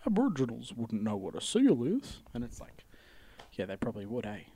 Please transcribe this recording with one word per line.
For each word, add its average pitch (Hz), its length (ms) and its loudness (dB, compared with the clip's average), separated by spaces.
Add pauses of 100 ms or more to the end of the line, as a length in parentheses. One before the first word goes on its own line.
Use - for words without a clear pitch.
Aboriginals 139 680 2
wouldn't 113 280 -2
know 107 140 0
what 95 180 -6
a - 60 -6
seal 214 440 6
is. 208 360 -2 (140)
And 120 100 -4
it's - 160 -10
like, - 240 -16 (680)
yeah, 95 140 -2
they 98 100 -6
probably 104 300 -4
would, 113 200 -4
eh? 104 140 -6 (160)